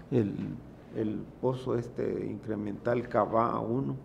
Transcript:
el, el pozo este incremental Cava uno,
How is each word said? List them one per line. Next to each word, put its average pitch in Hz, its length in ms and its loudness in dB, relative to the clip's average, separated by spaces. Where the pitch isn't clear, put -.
el, 110 240 4
el 107 260 0
pozo 127 380 2
este 107 480 -2
incremental 107 840 -2
Cava 110 520 4
uno, 135 340 0